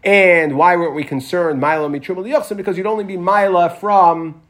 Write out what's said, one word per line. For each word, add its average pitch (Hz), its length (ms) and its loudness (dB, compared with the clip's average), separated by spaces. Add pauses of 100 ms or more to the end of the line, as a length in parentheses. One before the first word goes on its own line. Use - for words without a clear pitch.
And 175 540 4
why 175 180 4
weren't 165 180 -2
we 151 100 -6
concerned, 147 560 -4
Milo 151 280 -2
Mi 143 120 -6
Truma 185 280 -8
Yochsin? 262 300 -4
Because 190 180 -6
you'd 190 100 -6
only 214 180 -4
be 190 120 -10
Mila 185 540 2
from 170 800 0